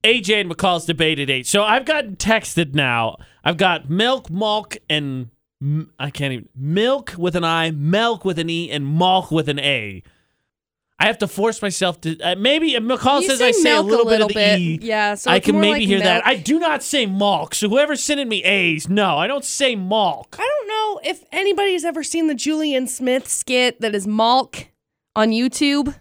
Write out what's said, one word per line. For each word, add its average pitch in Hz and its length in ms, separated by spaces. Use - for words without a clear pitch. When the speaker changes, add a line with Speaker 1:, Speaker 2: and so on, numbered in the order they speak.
Speaker 1:
A 233 160
J 208 200
and 180 80
McCall's 175 360
debate 160 340
at 139 100
eight. 131 160
So 202 180
I've 226 200
gotten 262 320
texted 170 580
now. 120 440
I've 165 140
got 160 320
milk, 226 400
malk, 208 480
and 135 400
m-, 147 380
I 143 100
can't 139 240
even. 117 220
Milk 190 640
with 175 180
an 170 80
I, 165 280
milk 196 520
with 175 160
an 165 100
E, 165 220
and 143 140
malk 185 300
with 156 200
an 143 100
A. 110 420
I 180 60
have 220 120
to 202 80
force 214 340
myself 180 400
to. 160 180
Uh, 180 160
maybe, 277 400
uh, 226 60
McCall 254 400
Speaker 2:
You - 80
Speaker 1:
says 262 100
Speaker 2:
say 494 100
Speaker 1:
I - 20
say 330 200
a - 40
Speaker 2:
milk 196 100
a 202 40
Speaker 1:
little 233 160
bit 220 160
of 208 60
Speaker 2:
little - 20
Speaker 1:
the 214 40
Speaker 2:
bit. 208 260
Speaker 1:
E. 165 220
Speaker 2:
Yeah, 214 340
so - 160
Speaker 1:
I 185 60
Speaker 2:
it's 196 80
Speaker 1:
can 202 100
Speaker 2:
more 202 80
Speaker 1:
maybe 214 180
Speaker 2:
like 202 60
Speaker 1:
hear 196 120
that. 185 140
Speaker 2:
milk. - 20
Speaker 1:
I 262 80
do 226 240
not 311 240
say 269 220
malk. 190 480
So 208 160
whoever's 285 340
sending 277 260
me 214 140
A's, 175 460
no, 190 280
I 175 100
don't 269 180
say 262 320
malk. 185 640
Speaker 2:
I 466 80
don't 554 200
know 427 320
if - 140
anybody's 381 520
ever 311 180
seen 320 240
the 294 80
Julian 285 520
Smith 254 420
skit 247 520
that 214 140
is 196 120
malk 226 600
on 220 140
YouTube. 262 720